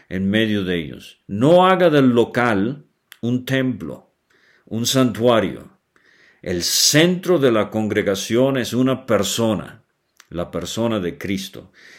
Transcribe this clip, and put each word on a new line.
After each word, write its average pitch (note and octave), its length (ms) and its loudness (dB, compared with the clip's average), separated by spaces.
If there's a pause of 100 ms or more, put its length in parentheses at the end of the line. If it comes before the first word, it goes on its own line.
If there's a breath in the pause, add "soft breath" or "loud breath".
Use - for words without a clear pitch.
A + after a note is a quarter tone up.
en F#2+ 220 -2
medio G#2+ 320 0
de F2+ 160 -2
ellos". C#2 480 -12
No D#3 400 4
haga F3+ 240 4
del C3+ 200 4
local A#2 760 0 (360)
un B2 240 -2
templo, B2+ 600 -6 (680 soft breath)
un A2+ 140 -4
santuario. A2+ 960 0 (640 soft breath)
El F2+ 200 -6
centro F3 760 2
de C3+ 120 4
la G#2 200 0
congregación A2 880 0
es A2 160 -6
una B2+ 320 0
persona, G2+ 760 -2 (460)
la D#2+ 220 -8
persona A2 500 -4
de F2 160 -6
Cristo. - 560 -8 (260 loud breath)